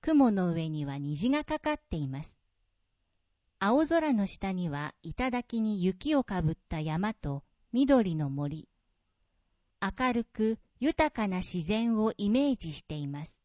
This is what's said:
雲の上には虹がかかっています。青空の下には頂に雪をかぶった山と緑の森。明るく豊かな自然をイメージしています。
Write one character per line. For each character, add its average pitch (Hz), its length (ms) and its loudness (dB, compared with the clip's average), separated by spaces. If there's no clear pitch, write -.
雲 285 300 6
の 185 220 0
上 160 180 -2
に 151 160 -4
は 139 100 -6
虹 147 320 -2
が 294 160 0
か 311 140 -4
か 302 160 -2
っ - 20 -6
て 175 80 -4
い 143 100 -2
ま 135 140 -8
す。 - 120 -18
青 254 280 4
空 311 280 2
の 202 120 2
下 190 260 -6
に 180 180 -2
は 147 320 -6
頂 240 580 -4
に 214 220 0
雪 190 320 0
を 269 100 4
か 185 160 -4
ぶ 160 120 2
っ - 20 -2
た 165 120 -4
山 160 320 -2
と 139 320 -8
緑 247 440 4
の 147 140 -2
森。 147 380 -6
明 247 300 0
る 233 120 0
く 220 340 -2
豊 302 300 2
か 214 180 -2
な 185 100 -2
自 180 240 -4
然 220 360 0
を 220 180 2
イ 202 140 -2
メ 277 220 2
ー 226 40 -2
ジ 160 160 -8
し - 100 -10
て - 120 -10
い 147 120 -6
ま 143 200 -8
す。 - 180 -20